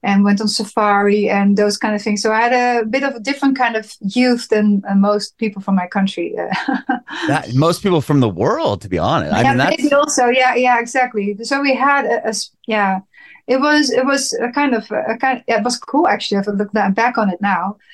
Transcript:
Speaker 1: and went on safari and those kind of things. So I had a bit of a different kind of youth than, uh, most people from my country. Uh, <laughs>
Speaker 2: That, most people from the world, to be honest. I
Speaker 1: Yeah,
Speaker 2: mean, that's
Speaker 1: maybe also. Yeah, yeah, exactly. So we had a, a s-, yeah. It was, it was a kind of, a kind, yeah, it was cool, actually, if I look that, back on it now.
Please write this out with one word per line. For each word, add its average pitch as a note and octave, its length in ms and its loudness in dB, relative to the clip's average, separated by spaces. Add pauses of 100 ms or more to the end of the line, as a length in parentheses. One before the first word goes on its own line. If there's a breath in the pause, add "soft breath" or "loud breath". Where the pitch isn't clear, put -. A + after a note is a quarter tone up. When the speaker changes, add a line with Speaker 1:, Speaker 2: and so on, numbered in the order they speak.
Speaker 1:
and G3+ 220 4
went G3+ 160 2
on A3 80 -2
safari G#3 800 2
and G3+ 260 2
those G#3 220 0
kind G#3+ 160 -2
of G#3 80 -6
things. G#3+ 180 -2
So A3 120 0
I A3 80 2
had A#3+ 120 2
a B3 320 2
bit B3+ 200 -2
of C4+ 100 -2
a A#3 60 -14
different C#4 360 0
kind A#3 200 0
of G#3+ 240 -8
youth A#3+ 480 0
than, G#3 400 2
uh, G3 80 2
most G3+ 420 0
people G#3 240 -6
from G3 140 0
my F3+ 100 0
country. G3 500 -4
Uh, A3 400 -4 (120)
<laughs> D4+ 400 -6
Speaker 2:
That, C3+ 260 -2
most D#3+ 300 2
people F3+ 160 2
from D3 200 0
the A#2+ 80 2
world, G#2 540 -2
to G2+ 60 -14
be F2+ 100 -2
honest. F#2+ 340 0
I - 100 2
Speaker 1:
Yeah, C4 80 4
Speaker 2:
mean, B3+ 80 0
that's D4+ 260 0
Speaker 1:
maybe C#4+ 100 2
also. C#4+ 340 2
Yeah, B3+ 280 2
yeah, B3 240 2
exactly. A#3 640 -2
So C#4 180 -2
we C4+ 140 2
had C#4 300 2
a, - 180 -2
a - 60 -2
s-, - 200 -8 (160)
yeah. G3 340 0 (460 loud breath)
It B3+ 140 2
was, D4 300 2
it B3+ 160 0
was C#4 340 -2
a A#3+ 120 -4
kind C#4+ 220 0
of, G#3+ 160 -4
a A3+ 280 -4
kind, C4 280 -2
yeah, A3+ 120 0
it G#3 60 -2
was A#3+ 140 -2
cool, D#4 300 0
actually, G3+ 300 -2
if G3 100 -2
I G#3 40 -4
look G3+ 200 -4
that, G3 220 2
back A#3+ 240 0
on G#3+ 100 2
it F3+ 140 -4
now. G3 340 -2 (180 soft breath)